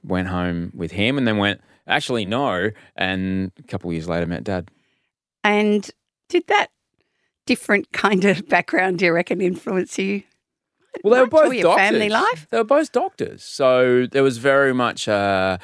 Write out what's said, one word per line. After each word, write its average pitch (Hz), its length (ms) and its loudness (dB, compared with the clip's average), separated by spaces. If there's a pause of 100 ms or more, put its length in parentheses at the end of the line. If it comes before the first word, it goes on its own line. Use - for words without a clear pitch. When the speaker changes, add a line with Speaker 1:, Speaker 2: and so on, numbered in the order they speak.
Speaker 1:
went 90 240 -4
home 90 480 -6
with 85 160 -8
him 110 260 -2
and 127 100 -2
then 107 100 0
went, 101 220 0 (280)
"Actually, 120 380 -2
no," 107 440 -2 (280)
and 95 600 -2
a - 60 -20
couple 90 260 -10
of 85 60 -4
years 80 140 -8
later 85 180 -2
met 76 160 -6
Dad. 90 260 -6 (760)
Speaker 2:
And 208 460 0 (400)
did 349 180 0
that 403 200 0 (800)
different - 480 -2
kind 190 320 2
of 190 220 0
background, 185 520 0
do 190 60 0
you 165 80 4
reckon, 175 280 -2
influence 185 560 -4
you? 196 260 -4 (800)
Speaker 1:
Well, 214 100 6
they 254 80 6
were 254 40 6
Speaker 2:
Much, 240 80 -2
or 311 120 8
Speaker 1:
both 262 100 2
Speaker 2:
your 175 220 4
family 208 320 2
Speaker 1:
doctors. 254 240 0
Speaker 2:
life? 151 180 -16
Speaker 1:
They 226 60 -2
were 233 60 2
both 285 280 0
doctors. 247 520 -6
So 127 640 2
there 139 160 0
was 131 140 0
very 135 360 2
much, 123 340 -2
uh, 95 560 0